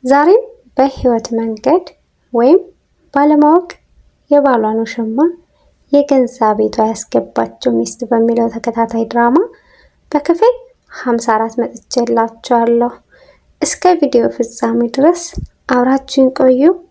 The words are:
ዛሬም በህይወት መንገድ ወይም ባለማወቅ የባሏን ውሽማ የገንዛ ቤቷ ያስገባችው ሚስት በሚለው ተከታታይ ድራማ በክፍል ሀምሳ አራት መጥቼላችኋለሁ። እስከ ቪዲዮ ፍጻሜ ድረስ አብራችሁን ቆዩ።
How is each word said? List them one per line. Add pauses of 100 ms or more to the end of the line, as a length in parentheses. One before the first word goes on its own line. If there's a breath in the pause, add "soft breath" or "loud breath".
ዛሬም (300)
በህይወት
መንገድ (480)
ወይም (560)
ባለማወቅ (600)
የባሏን
ውሽማ (760)
የገንዛ (160)
ቤቷ
ያስገባችው
ሚስት
በሚለው
ተከታታይ
ድራማ (760 soft breath)
በክፍል (380)
ሀምሳ
አራት
መጥቼላችኋለሁ። (720 soft breath)
እስከ
ቪዲዮ
ፍጻሜ (100)
ድረስ (460)
አብራችሁን
ቆዩ። (280)